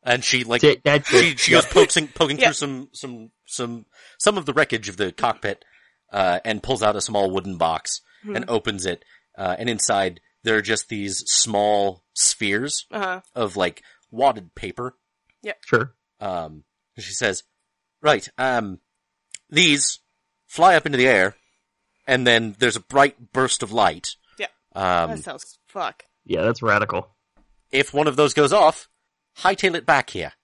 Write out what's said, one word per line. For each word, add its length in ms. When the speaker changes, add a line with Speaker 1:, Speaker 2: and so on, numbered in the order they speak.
Speaker 1:
And 200
she, 200
like, 180
Speaker 2:
That's 280
it. 80
Speaker 1:
she, 60
she 140
goes 160
poking, 420
poking 300
Speaker 3:
Yeah. 80
Speaker 1:
through 80
some, 380
some, 400
some, 400
some 200
of 80
the 60
wreckage 360
of 80
the 140
cockpit, 540
uh, 320
and 180
pulls 200
out 140
a 60
small 280
wooden 280
box 420
Speaker 3:
Hmm. 140
Speaker 1:
and 120
opens 380
it. 180
Uh, 220
and 100
inside, 520
there 120
are 60
just 260
these 300
small 720
spheres 760
Speaker 3:
Uh-huh. 300
Speaker 1:
of, 220
like, 260
wadded 440
paper. 420
Speaker 3:
Yep. 240
Speaker 2:
Sure. 280
Speaker 1:
Um, 460
she 140
says, 300
"Right, 260
um, 420
these 480
fly 300
up 100
into 120
the 100
air, 280
and 200
then 320
there's 180
a 40
bright 520
burst 300
of 100
light." 440
Speaker 3:
Yeah. 80
Speaker 1:
Um, 360
Speaker 3:
That 140
sounds 420
fuck. 380
Speaker 2:
Yeah, 180
that's 200
radical. 520
Speaker 1:
if 220
one 160
of 80
those 160
goes 200
off, 360
hightail 360
it 100
back 240
here. 220